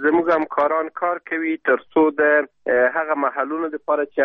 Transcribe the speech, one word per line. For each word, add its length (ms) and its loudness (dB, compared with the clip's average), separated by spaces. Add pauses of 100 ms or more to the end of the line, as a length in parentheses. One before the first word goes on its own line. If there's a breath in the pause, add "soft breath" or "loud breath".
زموږ 320 2
همکاران 540 -2 (120)
کار 180 -2 (120)
کوي 240 -4 (140)
تر 140 2 (120)
څو 100 4 (160)
د، 20 0 (760)
هغه 280 -2
محلونو 500 -4
دپاره 340 -4
چې 180 -4